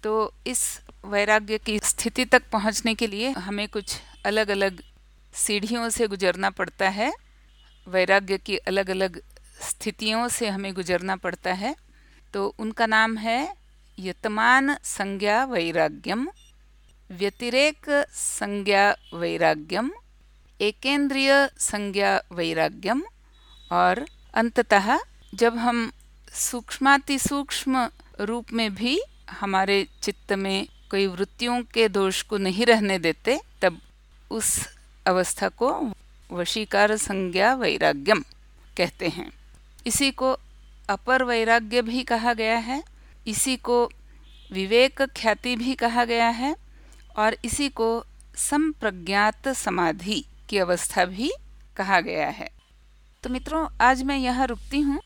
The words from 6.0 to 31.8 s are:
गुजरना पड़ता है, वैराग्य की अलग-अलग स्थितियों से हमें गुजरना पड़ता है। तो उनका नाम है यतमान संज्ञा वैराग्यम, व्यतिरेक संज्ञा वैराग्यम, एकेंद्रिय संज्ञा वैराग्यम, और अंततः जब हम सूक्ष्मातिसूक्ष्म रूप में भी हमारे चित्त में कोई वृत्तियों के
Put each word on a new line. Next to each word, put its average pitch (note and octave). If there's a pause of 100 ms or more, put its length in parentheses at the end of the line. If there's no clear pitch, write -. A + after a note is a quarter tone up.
गुजरना F#3+
पड़ता F#3+
है, G#3+ (760)
वैराग्य F#3+
की G3
अलग-अलग F#3+ (400)
स्थितियों A3
से A3+
हमें G3
गुजरना F3+
पड़ता F3+
है। G#3 (560)
तो G3+
उनका A3+
नाम A3
है A#3+ (440)
यतमान A3+
संज्ञा G#3
वैराग्यम, E3+ (800)
व्यतिरेक B3+
संज्ञा G3+ (180)
वैराग्यम, E3+ (680)
एकेंद्रिय C4+
संज्ञा G3+ (100)
वैराग्यम, E3+ (680)
और F3+ (280)
अंततः A3+ (340)
जब A#3
हम A#3 (400)
सूक्ष्मातिसूक्ष्म C4+ (300)
रूप A3+
में A3
भी A#3+ (300)
हमारे G3 (140)
चित्त -
में G3 (220)
कोई G3
वृत्तियों A#3+
के A3+